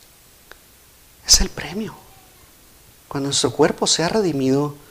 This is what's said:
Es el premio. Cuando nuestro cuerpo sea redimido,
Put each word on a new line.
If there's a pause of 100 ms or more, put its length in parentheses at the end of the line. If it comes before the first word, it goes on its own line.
(1300)
Es
el
premio. (1120)
Cuando
nuestro
cuerpo
sea
redimido, (160)